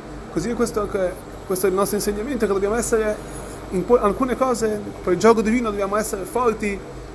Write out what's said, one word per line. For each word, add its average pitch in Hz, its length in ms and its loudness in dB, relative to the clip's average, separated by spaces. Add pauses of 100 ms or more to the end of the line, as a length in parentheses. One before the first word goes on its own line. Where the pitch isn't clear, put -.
(320)
così 202 220 -2
questo, 220 340 0 (580)
questo 190 200 0
è - 20 4
il 185 60 2
nostro 196 240 2
insegnamento, 214 480 -2
che 190 60 2
dobbiamo 196 220 0
essere 220 680 -2 (260)
in 180 140 -2
que-, 240 140 6
alcune 226 380 2
cose, 220 440 0 (220)
per 185 120 2
il 175 40 4
gioco 220 240 6
divino 226 280 2
dobbiamo 202 260 -2
essere 214 280 -2
forti 220 540 0 (360)